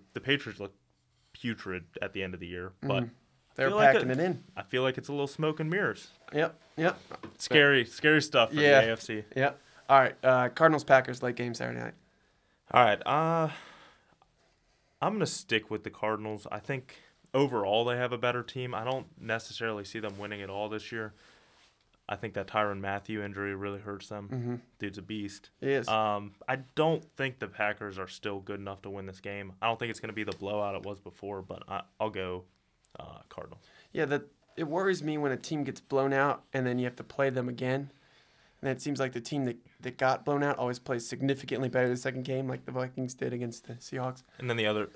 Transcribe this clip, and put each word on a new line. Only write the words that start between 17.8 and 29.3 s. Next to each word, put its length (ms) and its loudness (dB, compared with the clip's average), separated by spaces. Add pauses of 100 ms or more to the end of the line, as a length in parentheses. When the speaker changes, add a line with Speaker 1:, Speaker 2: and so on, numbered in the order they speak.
Speaker 1:
they 120 0
have 160 -2
a 60 -4
better 240 0
team. 320 -8
I 100 -6
don't 220 -4 (140)
necessarily 640 -4
see 160 -8
them 180 -8
winning 240 -8
at 80 -8
all 180 -4
this 220 -8
year. 220 -6 (960)
I 80 -4
think 180 -10
that 140 -4
Tyrann 320 0
Mathieu 420 -6
injury 320 -4
really 260 -6
hurts 280 -12
them. 240 -10
Speaker 2:
Mm-hmm. 220 -4 (240)
Speaker 1:
Dude's 200 -8
a 40 -12
beast. 480 -8 (100)
Speaker 2:
He 120 -2
is. 160 0
Speaker 1:
Um, 440 0 (140)
I 100 0 (180)
don't 300 2 (120)
think 220 -4
the 100 -6
Packers 500 -4
are 100 -8
still 320 -8
good 200 -10
enough 220 -10
to 80 -12
win 160 -10
this 140 -16
game. 320 -10 (100)